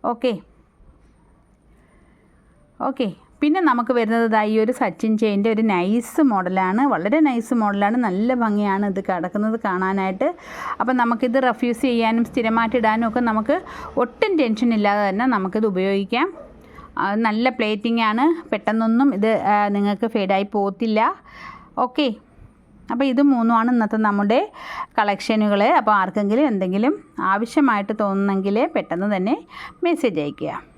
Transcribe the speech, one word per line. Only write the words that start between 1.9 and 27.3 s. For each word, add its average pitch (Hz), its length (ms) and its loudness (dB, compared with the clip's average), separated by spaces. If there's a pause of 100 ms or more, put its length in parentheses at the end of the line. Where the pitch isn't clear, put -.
ഓക്കെ. 262 200 -4 (340)
പിന്നെ 302 260 2
നമുക്ക് 240 300 2
വരുന്നത് 233 280 2 (100)
ദാ 214 40 4 (120)
ഈ 220 120 0
ഒരു 233 160 0
സച്ചിൻ 220 320 0 (100)
ചെയിൻ്റെ 208 340 2
ഒരു 220 160 2
നൈസ് 202 500 0 (100)
മോഡലാണ്. 190 500 0 (120)
വളരെ 202 240 0 (100)
നൈസ് 233 340 -2
മോഡലാണ്. 202 440 0
നല്ല 208 280 0 (100)
ഭംഗിയാണ് 208 480 0
ഇത് 190 180 -4
കിടക്കുന്നത് 208 480 -2 (100)
കാണാനായിട്ട്. 190 640 -2 (500)
അപ്പം 254 220 -2
നമുക്കിത് 233 360 0 (120)
റഫ്യൂസ് 233 400 -2
ചെയ്യാനും 226 420 0
സ്ഥിരമായിട്ട് 226 500 0
ഇടാനും 220 280 2
ഒക്കെ 240 200 -2
നമുക്ക് 220 280 0 (480)
ഒട്ടും 403 360 -2
ടെൻഷൻ 233 380 2
ഇല്ലാതെ 202 300 2
തന്നെ 214 260 0
നമുക്കിത് 208 380 0
ഉപയോഗിക്കാം. 196 540 0 (680)
ആ, 196 160 0 (140)
നല്ല 220 180 0 (140)
പ്ലേറ്റിംഗ് 226 500 -2
ആണ്. 240 180 2 (240)
പെട്ടെന്നൊന്നും 226 680 2
ഇത്, 220 120 2 (220)
ആ, - 20 4 (220)
നിങ്ങൾക്ക് 202 400 0
ഫെയ്ഡായി 196 300 0 (100)
പോകത്തില്ല. 214 560 0 (720)
ഓക്കെ. 262 240 0 (840)
അപ്പോൾ 247 200 0
ഇത് 247 100 2 (100)
മൂന്നുമാണ് 233 420 2
ഇന്നത്തെ 220 320 0
നമ്മുടെ 202 320 2 (600)
കളക്ഷനുകൾ. 208 640 0 (180)
അപ്പോൾ 214 200 2
ആർക്കെങ്കിലും 208 520 0
എന്തെങ്കിലും 196 420 0 (380)